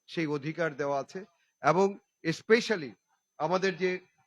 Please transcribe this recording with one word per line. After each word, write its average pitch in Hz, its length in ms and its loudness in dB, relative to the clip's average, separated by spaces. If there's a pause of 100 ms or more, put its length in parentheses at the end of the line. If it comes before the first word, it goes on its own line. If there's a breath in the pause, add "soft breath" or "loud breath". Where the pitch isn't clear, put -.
সেই 165 200 -4
অধিকার 151 500 -4
দেওয়া 143 240 -2
আছে। 190 240 -12 (380)
এবং 190 360 4 (260)
especially 180 680 2 (480)
আমাদের 175 380 0
যে 180 220 -2 (280)